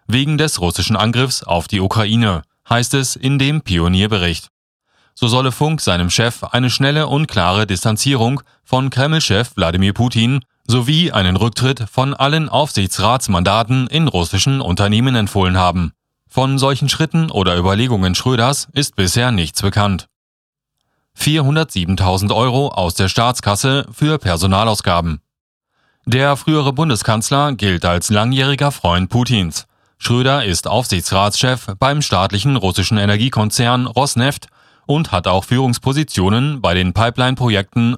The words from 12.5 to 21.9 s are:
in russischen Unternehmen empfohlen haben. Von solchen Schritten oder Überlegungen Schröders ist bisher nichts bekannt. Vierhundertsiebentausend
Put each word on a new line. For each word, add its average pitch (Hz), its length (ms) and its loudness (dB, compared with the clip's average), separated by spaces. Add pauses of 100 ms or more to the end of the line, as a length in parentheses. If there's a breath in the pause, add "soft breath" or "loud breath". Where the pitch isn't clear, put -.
in 156 200 0
russischen 98 540 0
Unternehmen 104 540 2
empfohlen 95 420 2
haben. 87 340 0 (340)
Von 135 300 0
solchen 139 320 0
Schritten 160 420 0
oder 90 280 0
Überlegungen 95 560 2
Schröders 127 580 0
ist - 240 -4
bisher 120 340 0
nichts 101 300 -2
bekannt. 98 460 0 (1040)
Vierhundertsiebentausend 101 1200 0